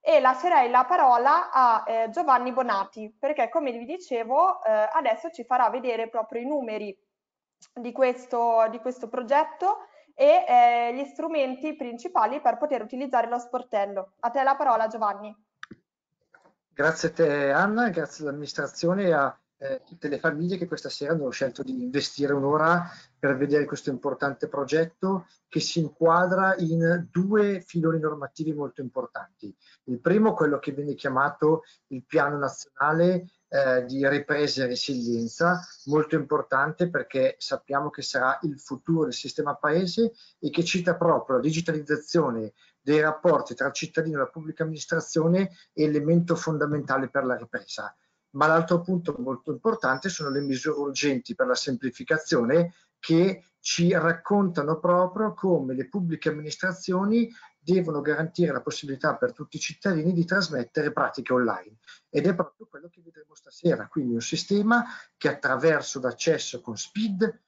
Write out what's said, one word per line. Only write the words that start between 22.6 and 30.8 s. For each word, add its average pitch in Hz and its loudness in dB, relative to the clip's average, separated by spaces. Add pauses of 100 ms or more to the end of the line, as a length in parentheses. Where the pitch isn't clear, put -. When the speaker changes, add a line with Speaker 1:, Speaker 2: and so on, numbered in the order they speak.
Speaker 2:
per 139 0
vedere 143 2
questo 147 -6
importante 139 -4
progetto 165 -2 (200)
che - -4
si - -4
inquadra 180 2
in 165 0
due 196 2
filoni 165 0
normativi 151 -4
molto 143 -6
importanti. - -10 (300)
Il 123 -4
primo, 214 2
quello 147 0
che 147 -6
viene 143 -6